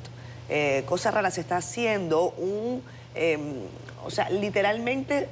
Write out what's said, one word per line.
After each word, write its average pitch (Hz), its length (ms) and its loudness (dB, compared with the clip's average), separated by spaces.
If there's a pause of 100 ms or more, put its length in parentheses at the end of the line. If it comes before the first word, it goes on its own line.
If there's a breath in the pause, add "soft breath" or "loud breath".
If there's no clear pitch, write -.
(480 loud breath)
eh, 139 380 2
cosa 180 260 2
rara, 196 180 4
se 175 120 -2
está 175 160 0
haciendo 180 800 2
un, 220 440 -2 (340 loud breath)
em, 151 400 2 (500)
o - 40 -6
sea, - 200 0
literalmente 220 1040 2